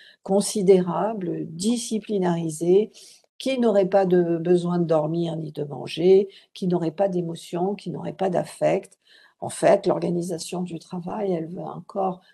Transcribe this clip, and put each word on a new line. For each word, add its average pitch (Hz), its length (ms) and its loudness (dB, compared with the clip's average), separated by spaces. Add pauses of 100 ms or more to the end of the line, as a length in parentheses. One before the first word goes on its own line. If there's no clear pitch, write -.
(240)
considérable, 185 1200 0
disciplinarisé, 185 1500 0 (440)
qui 262 220 -2
n'aurait 202 300 4
pas 196 160 4
de 175 320 4
besoin 175 420 2
de 175 60 2
dormir 160 500 0
ni 156 160 -8
de 147 140 -6
manger, 165 640 2 (240)
qui 190 140 -6
n'aurait 170 240 0
pas 196 180 0
d'émotion, 175 640 -4
qui 196 140 -12
n'aurait 165 240 -8
pas 190 160 -2
d'affect. 160 680 -2 (440)
En - 80 -6
fait, 196 360 2
l'organisation 175 760 -4
du 165 180 -8
travail, 185 540 -6
elle 165 140 -4
veut 175 120 -12
un 156 280 -12
corps 190 340 -4 (120)